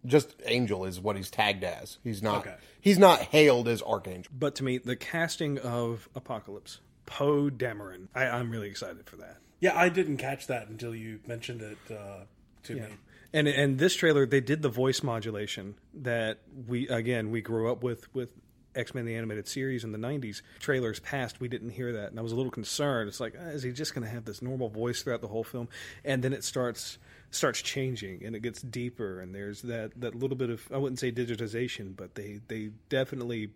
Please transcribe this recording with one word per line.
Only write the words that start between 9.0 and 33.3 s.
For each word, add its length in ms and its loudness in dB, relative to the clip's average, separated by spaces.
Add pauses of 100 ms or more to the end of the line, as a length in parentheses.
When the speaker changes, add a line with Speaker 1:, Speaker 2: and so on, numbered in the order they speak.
Speaker 3:
for 100 -20
that. 200 -18 (240)
Speaker 2:
Yeah, 180 4
I 100 8
didn't 280 0
catch 300 -6
that 200 -4
until 260 -8
you 320 -10
mentioned 360 -8
it, 160 -12 (120)
uh, 360 -12 (380)
to 120 -8
Speaker 3:
Yeah. 80 -6
Speaker 2:
me. 60 -12 (440)
Speaker 3:
And, 140 6
and 320 4
this 160 6
trailer, 320 8
they 140 6
did 200 0
the 80 4
voice 320 2
modulation 760 -4 (200)
that 440 -2 (280)
we, 220 0
again, 420 0
we 100 -2
grew 300 0
up 100 -4
with, 320 -6
with 160 -4 (460)
X-Men 300 -4
the 100 -4
Animated 320 -6
Series 380 -4
in 80 -6
the 40 -6
nineties. 460 -6 (160)
Trailers 400 0
past, 400 -6
we 80 -6
didn't 240 -6
hear 220 -6
that, 180 -6
and 80 -10
I 20 -4
was 120 -4
a 20 -2
little 160 0
concerned. 560 0
It's 140 -8
like, 140 -4
"Uh, 160 -12
is 120 -6
he 80 -4
just 240 -6
gonna 140 -4
have 160 -8
this 160 -10
normal 260 -4
voice 340 -2
throughout 200 -2
the 80 -8
whole 160 -4
film?" 240 -8 (340)
And 180 0
then 120 2
it 100 -6
starts, 540 -4 (340)
starts 300 2
changing, 640 -4
and 100 -6
it 60 -8
gets 200 -6
deeper, 600 -6
and 120 -12
there's 280 -10
that, 400 -8
that 120 -6
little 220 -2
bit 140 0
of, 120 -4 (120)
I 40 -2
wouldn't 220 -2
say 140 0
digitization, 840 -4
but 200 -14
they, 340 -12
they 220 -8 (180)
definitely 640 -2